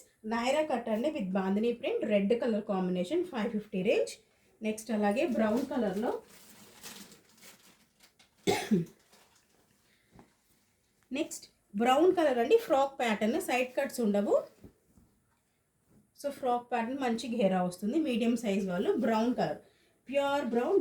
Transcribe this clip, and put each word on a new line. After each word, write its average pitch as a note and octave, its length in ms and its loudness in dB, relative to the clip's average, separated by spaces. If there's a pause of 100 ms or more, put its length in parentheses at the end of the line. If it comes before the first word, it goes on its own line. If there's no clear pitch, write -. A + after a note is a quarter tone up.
(280)
నైరా B3 380 0
కట్ A#3+ 240 -4
అండి A#3 220 0
with A#3 200 -4
బాందిని G3 420 0
ప్రింట్, E4 320 -4
రెడ్ G#3 340 2
కలర్ A3 260 0
కాంబినేషన్, F#3 600 0
ఫైవ్ G#3 260 -4
ఫిఫ్టీ G3+ 320 -4
range. E4 300 0 (480)
నెక్స్ట్ G#3+ 300 -6
అలాగే G#3 380 2
బ్రౌన్ A3+ 360 0
కలర్‌లో, A#3 460 -2 (4000)
నెక్స్ట్ D4 340 -6 (280)
బ్రౌన్ C4 400 4
కలర్ C#4 260 2
అండి. C#4 200 4
ఫ్రాక్ C#4 380 2
ప్యాటర్న్, A#3 440 0
సైడ్ B3 320 -2
కట్స్ C#4 280 -4
ఉండవు. G3+ 340 2 (1800)
So, C#4+ 140 -6
ఫ్రాక్ A#3+ 380 -2
ప్యాటర్న్ B3 320 -4
మంచి A#3 280 -2
ఘేరా F#3+ 320 2
వస్తుంది. G#3 380 -2
మీడియం A#3+ 380 2
సైజ్ G3 280 0
వాళ్ళు F#3+ 320 0
బ్రౌన్ A3+ 380 2
కలర్, - 260 -2 (480)
ప్యూర్ C#4 380 0
బ్రౌన్, C#4 340 2